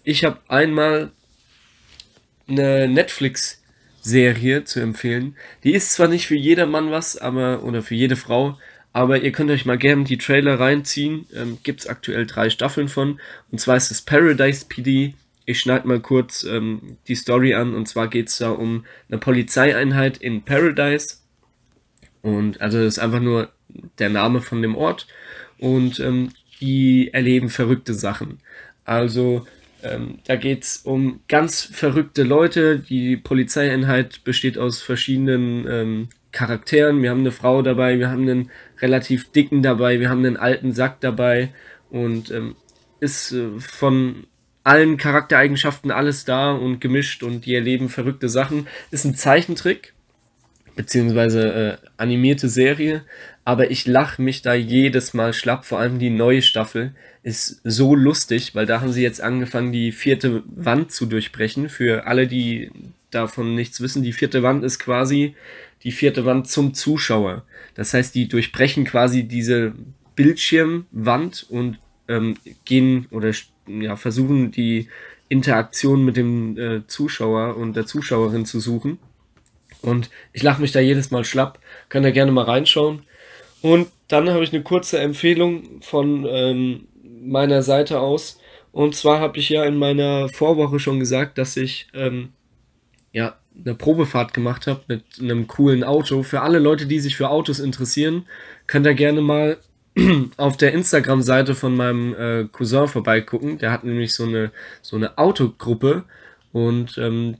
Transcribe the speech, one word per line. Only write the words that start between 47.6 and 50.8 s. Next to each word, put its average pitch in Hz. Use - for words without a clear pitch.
verrückte 131
Sachen. 139
Ist 147
ein 135
Zeichentrick, 170
beziehungsweise, 113